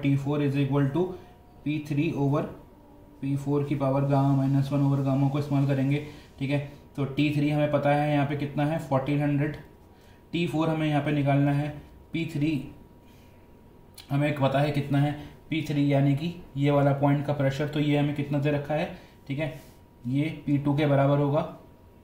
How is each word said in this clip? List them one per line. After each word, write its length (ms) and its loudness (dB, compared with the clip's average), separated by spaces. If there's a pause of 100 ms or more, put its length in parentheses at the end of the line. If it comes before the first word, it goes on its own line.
T 140 2
four 340 0
is 40 -2
equal 380 2
to 120 0 (600)
P 240 -4
three 300 0
over 240 0 (800)
P 160 -2
four 280 0
की 100 -2
power 280 0
gamma 420 2
minus 280 0
one 200 2
over 180 0
gamma 200 2
को 80 -2
इस्तेमाल 280 0
करेंगे, 400 0 (320)
ठीक 120 -4
है। 220 -4 (240)
तो 80 -2
टी 320 0
थ्री 140 2
हमें 220 2
पता 220 4
है 180 2
यहाँ 140 2
पे 100 -4
कितना 300 -2
है, 120 0
फोर्टीन 440 -2
हंड्रेड। 340 0 (760)
टी 140 0
फ़ोर 220 0
हमें 200 0
यहाँ 140 2
पे 100 -2
निकालना 400 2
है, 300 -2 (300)
पी 140 -2
थ्री 440 -2 (1400)
हमें 200 0
एक 100 -4
पता 180 2
है 120 2
कितना 280 -2
है, 140 2 (380)
पी 180 -2
थ्री 240 2
यानी 220 4
कि 280 -6 (140)
ये 140 2
वाला 220 4
point 340 2
का 60 0
प्रेशर, 360 -2
तो 120 -2
ये 180 2
हमें 160 0
कितना 240 -4
दे 120 0
रखा 240 -2
है, 240 -4 (300)
ठीक 100 -6
है, 220 -6 (460)
ये 180 0
पी 340 -2
टू 180 0
के 100 2
बराबर 320 4
होगा 220 2 (640)